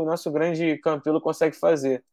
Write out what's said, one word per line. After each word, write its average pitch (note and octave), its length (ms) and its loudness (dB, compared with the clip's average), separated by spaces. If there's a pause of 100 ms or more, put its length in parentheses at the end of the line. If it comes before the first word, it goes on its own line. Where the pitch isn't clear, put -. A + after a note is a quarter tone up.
nosso E3 260 -2
grande D#3+ 480 0
Campelo D#3 400 0
consegue D#3+ 380 0
fazer. C3+ 560 0